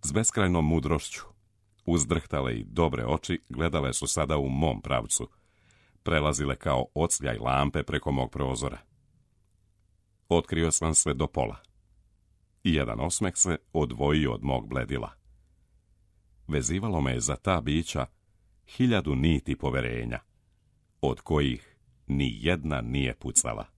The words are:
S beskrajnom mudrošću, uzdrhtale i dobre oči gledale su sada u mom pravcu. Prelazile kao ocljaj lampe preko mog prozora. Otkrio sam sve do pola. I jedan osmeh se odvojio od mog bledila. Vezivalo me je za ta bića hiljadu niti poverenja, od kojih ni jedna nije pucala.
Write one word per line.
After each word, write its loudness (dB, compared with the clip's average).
S -4
beskrajnom 2
mudrošću, 0
uzdrhtale 0
i -6
dobre 0
oči -2
gledale 0
su -4
sada 0
u 0
mom 0
pravcu. -2
Prelazile 0
kao 0
ocljaj -2
lampe 0
preko -2
mog 0
prozora. -4
Otkrio 2
sam 0
sve 2
do 0
pola. -2
I 4
jedan 0
osmeh -2
se 2
odvojio 2
od -8
mog -2
bledila. -4
Vezivalo 0
me 2
je 0
za -2
ta 0
bića -2
hiljadu 2
niti 2
poverenja, -4
od 0
kojih 0
ni 0
jedna 0
nije -2
pucala. -2